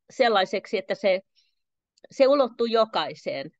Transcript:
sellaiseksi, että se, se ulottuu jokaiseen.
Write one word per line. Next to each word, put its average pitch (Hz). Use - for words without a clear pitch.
sellaiseksi, 208
että 190
se, 190
se 262
ulottuu 262
jokaiseen. 165